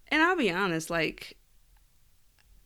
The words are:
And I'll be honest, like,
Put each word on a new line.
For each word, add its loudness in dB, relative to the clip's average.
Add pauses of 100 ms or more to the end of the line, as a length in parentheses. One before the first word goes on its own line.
And 2
I'll 4
be 2
honest, 0
like, -4 (1300)